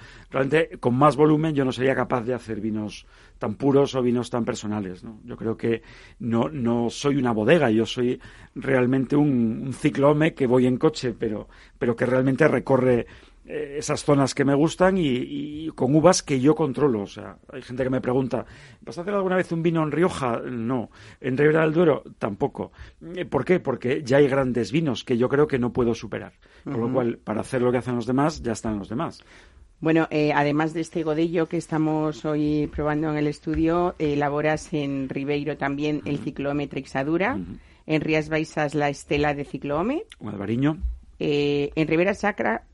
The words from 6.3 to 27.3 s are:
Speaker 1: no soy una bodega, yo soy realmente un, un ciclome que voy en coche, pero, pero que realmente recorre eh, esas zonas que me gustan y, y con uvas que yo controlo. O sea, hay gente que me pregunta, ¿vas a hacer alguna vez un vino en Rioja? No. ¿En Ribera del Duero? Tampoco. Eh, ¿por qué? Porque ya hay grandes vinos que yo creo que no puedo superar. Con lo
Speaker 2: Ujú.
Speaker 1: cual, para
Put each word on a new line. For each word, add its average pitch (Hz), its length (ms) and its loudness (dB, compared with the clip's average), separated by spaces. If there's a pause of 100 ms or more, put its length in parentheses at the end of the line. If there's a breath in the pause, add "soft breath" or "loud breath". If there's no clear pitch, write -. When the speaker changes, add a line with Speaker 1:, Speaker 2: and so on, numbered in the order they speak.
Speaker 1:
no 117 400 0
soy 143 260 -2
una 127 160 2
bodega, 117 400 4
yo 110 140 2
soy 123 340 -2 (340 loud breath)
realmente 131 640 0
un, 127 500 2
un 131 80 -6
ciclome 151 600 2
que 139 120 0
voy 123 220 4
en 127 80 2
coche, 135 420 -2
pero, 107 300 -6 (320 soft breath)
pero 120 160 0
que 127 100 0
realmente 131 440 2
recorre 127 580 2 (400 loud breath)
eh, 139 320 -8
esas 147 240 -4
zonas 139 320 2
que 139 100 0
me 139 80 4
gustan 175 440 2
y, 165 100 2
y 143 640 -4
con 135 220 0
uvas 165 260 6
que 135 180 -2
yo 147 140 6
controlo. 131 480 0
O 95 60 -6
sea, 101 300 -14 (140)
hay 131 100 -14
gente 123 220 -6
que 131 60 0
me 127 120 0
pregunta, 123 440 -2 (360 loud breath)
¿vas - 160 -12
a 175 40 -8
hacer 202 120 -6
alguna 185 240 0
vez 180 140 -2
un 165 120 -2
vino 165 200 2
en 151 80 -2
Rioja? 135 540 0
No. 120 460 -4 (300 loud breath)
¿En 131 160 -2
Ribera 151 240 6
del 160 120 2
Duero? 156 300 4 (160)
Tampoco. 104 520 -4 (440 loud breath)
Eh, 175 100 -8
¿por 131 200 -2
qué? 180 140 4
Porque 135 440 -2
ya 127 140 4
hay 147 100 8
grandes 123 440 0
vinos 147 320 0
que 123 140 0
yo 123 120 2
creo 143 180 4
que 143 120 0
no 120 140 0
puedo 120 220 2
superar. 104 380 -10 (320 soft breath)
Con - 140 -8
lo 117 80 -2
Speaker 2:
Ujú. 131 60 -4
Speaker 1:
cual, 123 300 0
para 110 180 -4